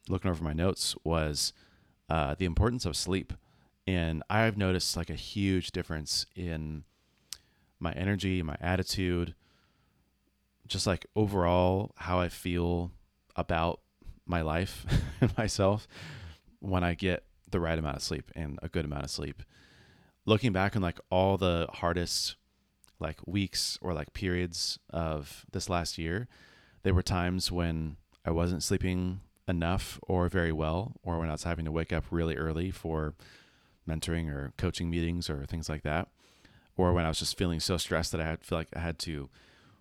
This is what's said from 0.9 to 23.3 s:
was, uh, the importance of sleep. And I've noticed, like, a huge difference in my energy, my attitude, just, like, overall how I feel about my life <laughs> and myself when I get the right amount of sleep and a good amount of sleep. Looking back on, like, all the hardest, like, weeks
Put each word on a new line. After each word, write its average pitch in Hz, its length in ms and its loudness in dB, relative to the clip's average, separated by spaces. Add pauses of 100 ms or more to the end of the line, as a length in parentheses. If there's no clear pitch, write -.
was, 78 480 2 (560)
uh, 78 260 2
the 92 120 0
importance 104 400 2
of 82 100 -2
sleep. 90 360 -2 (540)
And 82 440 0
I've 110 260 2
noticed, 92 400 2
like, 85 140 -4
a 82 40 -4
huge 95 580 0
difference 80 640 -4
in 78 500 -6 (920)
my 87 140 -4
energy, 92 500 0
my 76 180 -4
attitude, 90 720 0 (1300)
just, - 200 -2
like, 92 200 2 (100)
overall 92 800 4
how 90 240 0
I 87 80 2
feel 87 640 0 (440)
about 85 440 0 (440)
my 85 160 0
life 80 460 -2 (300)
<laughs> - 40 -16
and 123 160 4
myself 104 520 2 (720)
when 92 240 0
I 87 100 2
get 90 300 0 (260)
the 95 100 2
right 82 180 2
amount 73 180 -2
of 69 60 -6
sleep - 320 -4
and 76 280 -6
a 82 60 -8
good 82 160 -2
amount 71 200 -4
of 73 60 -8
sleep. 76 320 -6 (840)
Looking 107 280 4
back 95 240 2
on, 101 60 2
like, 85 180 -2 (100)
all 95 260 6
the 87 360 2
hardest, - 640 -2 (640)
like, 80 260 -6
weeks - 560 -2